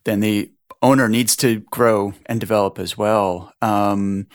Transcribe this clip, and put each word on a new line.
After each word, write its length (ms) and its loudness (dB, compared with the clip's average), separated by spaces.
then 160 -2
the 320 0
owner 260 4
needs 280 0
to 240 0
grow 420 2
and 140 -4
develop 400 -2
as 180 -8
well. 540 -2
Um, 720 -2